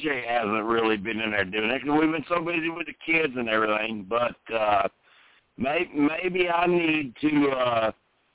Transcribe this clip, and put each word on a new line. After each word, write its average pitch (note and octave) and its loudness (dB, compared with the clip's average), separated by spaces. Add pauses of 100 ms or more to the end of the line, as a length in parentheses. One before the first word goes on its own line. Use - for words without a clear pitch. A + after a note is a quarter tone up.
J C3+ -4
hasn't A2 0
really A2+ 2
been G#2+ -4
in A2 -2
there G#2 0
doing A2 -2
it B2+ -2
'cause D3 2
we've D#3+ 4
been D#3+ -4
so F3 -2
busy E3 -4
with E3 -8
the D3+ -14 (120)
kids D#3+ 0
and A#2+ -2
everything. A2 0
But, G2+ 0 (160)
uh, G#2 2 (680)
may-, D3+ -2
maybe F3 0
I E3+ 2
need D#3 2
to, D3 4
uh, A#2+ 2 (420)